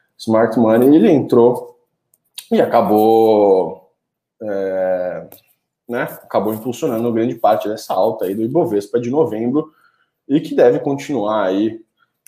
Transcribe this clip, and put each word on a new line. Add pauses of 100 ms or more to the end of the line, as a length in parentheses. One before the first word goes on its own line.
(180)
Smart
money,
ele
entrou (720)
e
acabou, (520)
é, (640)
né,
acabou
impulsionando
grande
parte
dessa
alta
aí
do
Ibovespa
de
novembro (560)
e
que
deve
continuar
aí, (480)